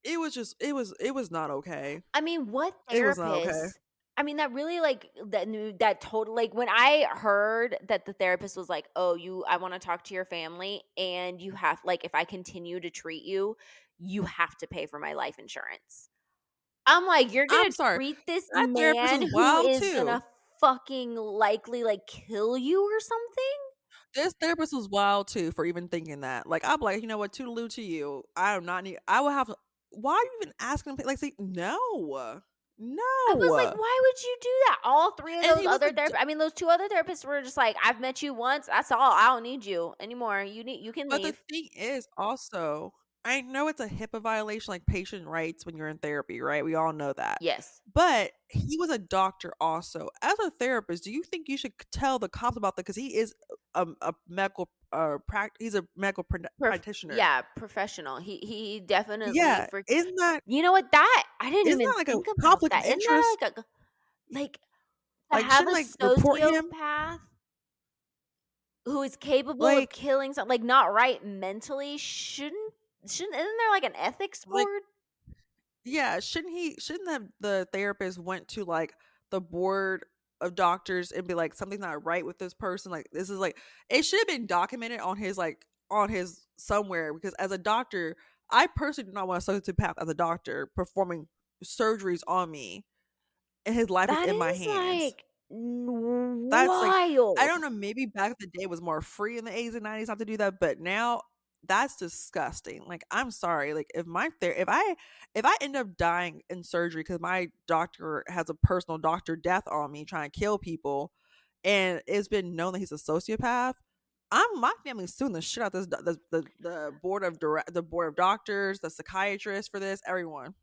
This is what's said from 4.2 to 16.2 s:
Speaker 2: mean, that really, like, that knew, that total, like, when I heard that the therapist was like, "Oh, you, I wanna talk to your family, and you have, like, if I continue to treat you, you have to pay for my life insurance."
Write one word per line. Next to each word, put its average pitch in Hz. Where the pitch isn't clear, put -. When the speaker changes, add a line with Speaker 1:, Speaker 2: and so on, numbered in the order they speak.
Speaker 2:
mean, 294
that 285
really, 320
like, 285
that 196
knew, 214
that 208
total, 220
like, 226
when 233
I 262
heard 214
that 202
the 202
therapist 185
was 180
like, 160
"Oh, 180
you, 180
I 175
wanna 185
talk 180
to 196
your 185
family, 175
and 180
you 190
have, 160
like, 180
if -
I 160
continue 175
to 170
treat 165
you, 196
you 185
have -
to -
pay 160
for 147
my 151
life 139
insurance." -